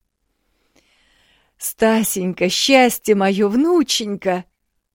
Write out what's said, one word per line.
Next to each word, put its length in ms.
«Стасенька, 920
счастье 680
мое, 340
внученька!» 960